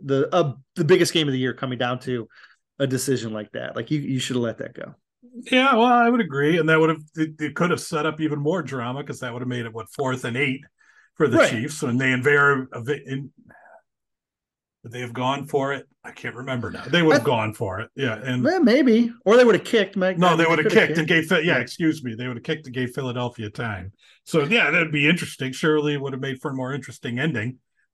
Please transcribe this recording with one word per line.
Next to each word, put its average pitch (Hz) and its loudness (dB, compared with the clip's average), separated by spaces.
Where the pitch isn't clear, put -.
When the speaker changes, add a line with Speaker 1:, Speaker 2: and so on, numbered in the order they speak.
Speaker 1:
the, 139 0
uh, 156 2
the 170 0
biggest 170 4
game 160 2
of 139 0
the 131 -2
year 127 -2
coming 127 -6
down 123 -2
to 123 -6
a 139 0
decision 123 -2
like 107 -10
that. - -10
Like, 117 -8
you, 151 0
you 131 -4
should 120 -4
have 120 0
let 113 -4
that - -12
go. - -14
Speaker 2:
Yeah, 254 2
well, 226 4
I 240 6
would 240 4
agree. 156 2
And 156 2
that 160 6
would 160 4
have, 160 -4
it, 156 -2
it 151 -6
could 175 0
have 143 -2
set 160 -4
up 151 -6
even 147 -2
more 156 -2
drama 127 -8
'cause 143 -12
that 123 -8
would 127 -10
have 123 -6
made 120 -6
it, 113 -12
what, 110 -12
fourth 127 -4
and 120 -6
eight 131 -4
for 156 2
the 135 4
Speaker 1:
Right. 254 6
Speaker 2:
Chiefs. 123 -6
And 117 -2
they 131 0
invar-, 135 2
in-, 135 -10
would 113 -18
they 123 -10
have 120 -10
gone 135 -4
for 139 0
it? 135 -8
I - -16
can't 113 -12
remember 127 -6
now. - -12
They 165 2
would 156 6
have - 4
Speaker 1:
I - -6
Speaker 2:
gone 110 0
for 98 -6
it. 113 -14
Yeah. 127 -4
And 127 -4
Speaker 1:
Well, 349 2
maybe. 233 6
Or 208 6
they 247 10
would 214 6
have - -4
kicked. 208 0
Mike, 185 0
Speaker 2:
No, 180 4
Speaker 1:
I - 6
mean, 160 4
Speaker 2:
they 165 4
Speaker 1:
they 165 4
Speaker 2:
would 160 2
have 208 2
Speaker 1:
could 220 4
have 165 6
Speaker 2:
kicked 156 -2
and 156 0
Speaker 1:
kicked. 165 4
Speaker 2:
gave 160 -6
Phil-, 170 2
yeah, 165 2
Speaker 1:
Yeah. 120 0
Speaker 2:
excuse 156 -2
me. 120 -8
They 123 -8
would 123 -8
have - -14
kicked 156 -6
and 123 -14
gave 127 -4
Philadelphia 123 -6
time. 101 -10
So, 151 0
yeah, 196 2
that'd 165 0
be 147 2
interesting. 156 -2
Surely 147 0
would 135 -6
have 131 -8
made 135 -6
for 147 -8
a - -8
more 131 -6
interesting 127 -8
ending. 127 -4